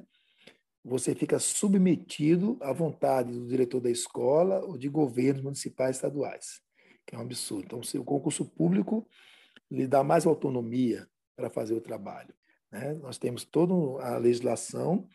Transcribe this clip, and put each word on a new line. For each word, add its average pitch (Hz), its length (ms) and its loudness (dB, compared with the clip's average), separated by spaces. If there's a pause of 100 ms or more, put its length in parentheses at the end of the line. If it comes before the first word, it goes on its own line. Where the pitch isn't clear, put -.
(840)
você 127 300 -2
fica 147 260 0
submetido 185 1200 2
à 135 100 -2
vontade 135 600 0
do 120 120 -8
diretor 127 360 0
da 120 80 0
escola 143 720 2
ou 170 140 -8
de 127 100 -6
governos 135 560 2
municipais 131 520 -2
e - 20 -8
estaduais, 143 640 -6 (440)
que - 100 -16
é - 20 -10
um 117 40 -8
absurdo. 120 440 -8
Então, 120 180 -10
se - 140 -6
o 131 60 -4
concurso 143 420 -2
público 190 600 0 (640)
lhe 135 180 -2
dá 135 160 4
mais 160 220 4
autonomia 123 840 0 (280)
para 123 140 -6
fazer 113 240 -4
o 113 80 -2
trabalho, 101 520 -12 (380)
né? 131 220 -6
Nós 139 240 -12
temos 123 260 -6
toda 170 300 2 (280)
a 123 160 -4
legislação 120 960 0